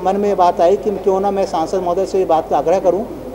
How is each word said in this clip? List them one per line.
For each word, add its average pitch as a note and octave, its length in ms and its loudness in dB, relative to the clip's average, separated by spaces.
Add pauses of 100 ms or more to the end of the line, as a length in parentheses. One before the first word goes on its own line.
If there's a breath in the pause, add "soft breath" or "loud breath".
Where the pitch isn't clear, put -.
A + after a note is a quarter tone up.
मन F#3+ 120 0
में G3+ 140 0
ये G3 60 0
बात F3 260 2
आई F3+ 160 4
कि G#3 140 -2
क्यों F#3+ 280 0
ना G3+ 120 0
मैं G3 140 0
सांसद E3 320 -4
महोदय F3+ 280 0
से F#3 140 -2
ये F#3 60 0
बात D#3+ 240 0
का F3+ 80 0
आग्रह D#3+ 220 2
करूँ F3+ 280 0 (280)